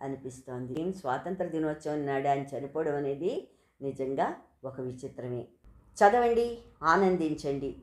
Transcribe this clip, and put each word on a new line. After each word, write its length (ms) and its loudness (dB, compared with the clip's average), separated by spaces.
అనిపిస్తోంది. 800 -8
ఏం 120 -2
స్వాతంత్ర 520 -2
దినోత్సవం 600 -2
నాడే 240 0
ఆయన 280 0
చనిపోవడం 380 -2
అనేది 540 -2
నిజంగా 540 -2
ఒక 180 -8
విచిత్రమే. 640 -8
చదవండి, 640 6
ఆనందించండి. 1000 2